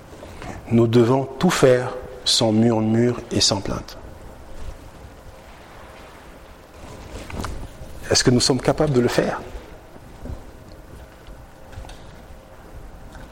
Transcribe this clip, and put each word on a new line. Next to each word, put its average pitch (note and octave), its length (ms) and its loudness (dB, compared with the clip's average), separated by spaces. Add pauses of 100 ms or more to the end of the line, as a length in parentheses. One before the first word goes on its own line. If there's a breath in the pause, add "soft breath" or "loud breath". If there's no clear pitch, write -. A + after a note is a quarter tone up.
(720 loud breath)
nous A#2 160 6
devons B2 380 6
tout - 240 0
faire B2+ 460 4 (300)
sans - 260 2
murmure A2+ 680 4 (120)
et G3 100 2
sans G#2 180 2
plainte. - 380 -8 (4000)
Est-ce - 120 2
que - 80 8
nous B2 80 6
sommes B2+ 220 2
capables D3 320 2
de B2 80 4
le A#2+ 60 2
faire ? - 340 0 (4000)